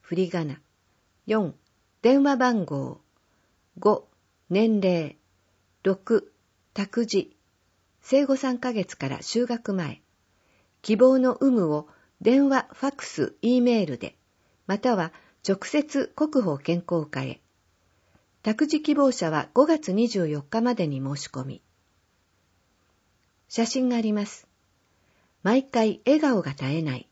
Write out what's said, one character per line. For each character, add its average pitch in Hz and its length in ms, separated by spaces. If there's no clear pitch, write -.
振 - 160
り 180 140
仮 170 160
名。 135 140
四、 202 280
電 269 200
話 277 140
番 240 280
号。 139 360
五、 202 300
年 214 320
齢。 170 360
六、 190 500
託 214 340
児。 - 300
生 277 240
後 269 120
三 262 220
ヶ 247 140
月 214 240
か - 120
ら 131 120
就 240 260
学 233 280
前。 156 280
希 214 140
望 254 220
の 254 220
有 269 100
無 190 220
を 151 160
電 269 280
話、 269 240
フ - 140
ァ 277 40
ッ - 60
ク - 80
ス、 - 380
E 247 180
メ 240 220
ー 170 40
ル 131 120
で、 - 180
ま 196 120
た 240 180
は 165 160
直 196 180
接 294 520
国 302 260
保 151 160
健 175 280
康 160 200
課 135 160
へ。 131 180
託 220 240
児 302 160
希 302 120
望 277 160
者 175 200
は 156 240
五 277 120
月 311 260
二 226 160
十 185 200
四 147 140
日 220 180
ま 240 140
で 185 120
に 143 120
申 135 180
し - 120
込 131 160
み。 - 180
写 233 180
真 254 220
が 240 80
あ 233 40
り 220 120
ま 208 140
す。 - 200
毎 247 220
回 220 420
笑 294 140
顔 262 200
が 135 120
絶 139 120
え 147 180
な 139 140
い。 - 160